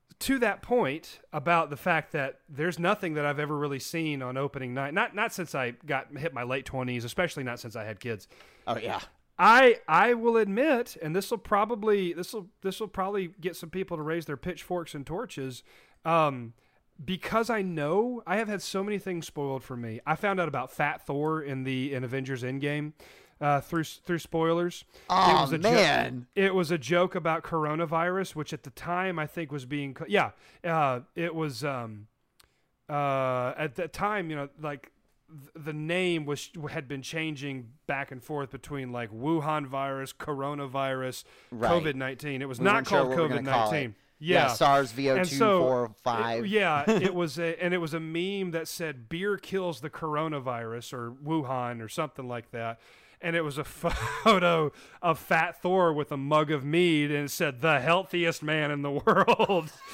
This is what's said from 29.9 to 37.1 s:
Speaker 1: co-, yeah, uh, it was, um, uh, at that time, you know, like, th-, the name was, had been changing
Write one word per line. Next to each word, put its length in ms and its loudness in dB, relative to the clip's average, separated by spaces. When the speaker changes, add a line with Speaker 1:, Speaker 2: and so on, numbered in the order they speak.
Speaker 1:
co-, 140 -12
yeah, 240 2
uh, 380 0
it 220 -4
was, 260 -4
um, 460 -6
uh, 680 0
at 200 -6
that 160 -6
time, 380 -4
you 40 -6
know, 140 -6
like, 300 -10
th-, 360 -18
the 60 -4
name 540 0
was, 240 -4
had 180 -6
been 140 -8
changing 640 -6